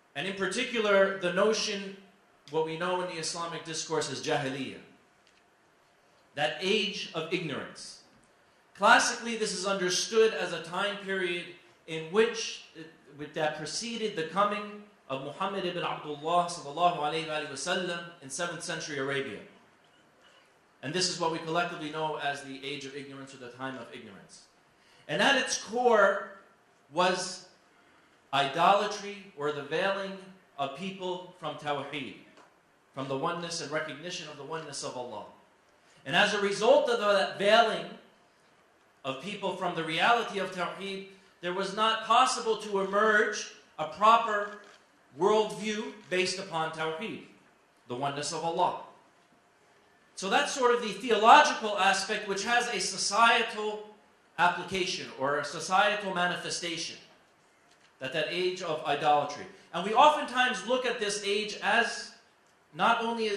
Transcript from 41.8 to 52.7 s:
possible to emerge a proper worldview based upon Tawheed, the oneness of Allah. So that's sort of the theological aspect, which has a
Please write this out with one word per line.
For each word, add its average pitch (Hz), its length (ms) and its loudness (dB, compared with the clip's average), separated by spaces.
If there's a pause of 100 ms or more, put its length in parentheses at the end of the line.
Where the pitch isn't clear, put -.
possible 233 540 4
to 202 240 -2
emerge 208 720 2 (260)
a 156 60 -2
proper 208 760 4 (580)
worldview 214 760 2 (160)
based 180 300 0
upon 160 320 -4
Tawheed, 151 500 -6 (680)
the 123 80 -6
oneness 143 380 -4
of 160 100 -6
Allah. 170 380 0 (1300)
So 190 140 -6
that's 285 220 2
sort 240 240 4
of 226 80 -2
the 220 60 -4
theological 220 880 6
aspect, 196 480 2
which 196 160 -4
has 240 240 2
a 214 120 -2